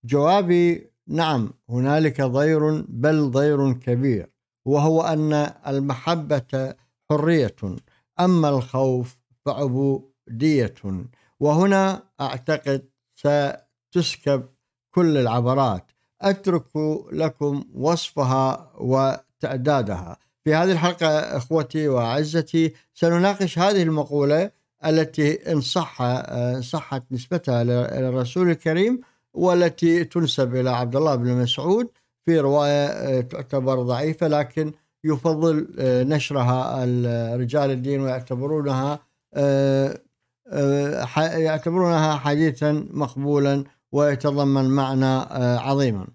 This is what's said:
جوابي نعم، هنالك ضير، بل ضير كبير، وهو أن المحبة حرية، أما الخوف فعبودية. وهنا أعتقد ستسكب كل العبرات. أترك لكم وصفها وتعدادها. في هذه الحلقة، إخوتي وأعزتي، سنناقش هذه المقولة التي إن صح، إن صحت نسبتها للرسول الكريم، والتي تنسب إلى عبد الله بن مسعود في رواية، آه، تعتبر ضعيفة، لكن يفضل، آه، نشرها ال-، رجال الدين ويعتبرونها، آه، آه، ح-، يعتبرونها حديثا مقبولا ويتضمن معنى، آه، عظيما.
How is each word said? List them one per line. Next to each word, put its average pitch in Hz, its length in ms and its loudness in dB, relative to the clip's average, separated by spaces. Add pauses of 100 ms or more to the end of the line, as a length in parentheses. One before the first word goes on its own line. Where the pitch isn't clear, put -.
جوابي 170 840 2 (180)
نعم، 147 420 0 (200)
هنالك 135 500 2
ضير، 151 680 2
بل 147 420 0
ضير 139 420 2
كبير، 123 580 -2 (340)
وهو 156 380 2
أن 151 300 0 (340)
المحبة 139 1080 -4 (360)
حرية، 151 460 2 (640)
أما 175 280 4
الخوف 127 680 -2 (300)
فعبودية. 135 1300 -2 (680)
وهنا 190 640 2 (180)
أعتقد 135 680 -4 (260)
ستسكب - 1300 -2 (460)
كل 165 260 2
العبرات. 120 760 0 (320)
أترك 196 440 0 (460)
لكم 147 520 -4 (100)
وصفها 135 1000 -2
وتعدادها. 127 1400 -2 (280)
في 151 100 2
هذه 175 180 2
الحلقة، 170 360 0
إخوتي 151 800 -2
وأعزتي، 151 840 0 (220)
سنناقش 175 640 2
هذه 190 240 2
المقولة 151 680 0 (360)
التي 156 680 0
إن 147 80 2
صح، 147 420 -4
إن 123 600 -2
صحت 135 480 -8
نسبتها 123 540 -2
للرسول 127 840 0
الكريم، 185 500 0 (340)
والتي 170 720 2
تنسب 135 520 0
إلى 127 140 0
عبد 123 260 -2
الله 147 180 2
بن 123 200 0
مسعود 156 540 0 (360)
في 165 160 4
رواية، 143 460 2
آه، 135 340 -2
تعتبر 127 640 -4
ضعيفة، 147 460 -2
لكن 151 440 -2 (320)
يفضل، 156 720 0
آه، 127 240 2
نشرها 131 840 0
ال-، 120 560 -2
رجال 139 300 0
الدين 135 300 -2
ويعتبرونها، 135 960 -4 (360)
آه، 139 680 2 (480)
آه، 143 560 -2
ح-، 123 140 -4
يعتبرونها 160 960 0
حديثا 147 760 0
مقبولا 139 760 -2 (280)
ويتضمن 139 720 2
معنى، 131 400 0
آه، 131 540 0
عظيما. 123 560 -2